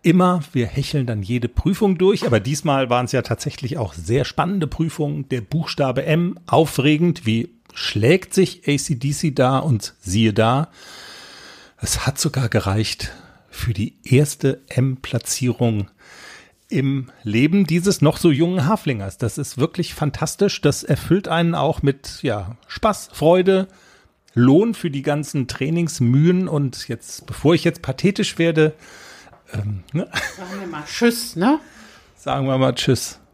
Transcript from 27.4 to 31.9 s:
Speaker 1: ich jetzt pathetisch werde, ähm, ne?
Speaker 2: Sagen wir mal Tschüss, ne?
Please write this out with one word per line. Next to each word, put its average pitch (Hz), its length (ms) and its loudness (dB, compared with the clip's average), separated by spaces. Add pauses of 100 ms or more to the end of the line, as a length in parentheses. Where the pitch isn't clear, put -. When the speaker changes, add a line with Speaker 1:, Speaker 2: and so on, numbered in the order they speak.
Speaker 1:
ich 160 80 0
jetzt - 200 -2
pathetisch - 560 -2
werde, 156 360 2 (800)
ähm, 104 400 -6
ne? 170 160 -4 (280)
Speaker 2:
Sagen 190 240 -12
wir 190 60 -10
mal 151 180 -10
Tschüss, - 520 -2
ne? 262 240 2 (560)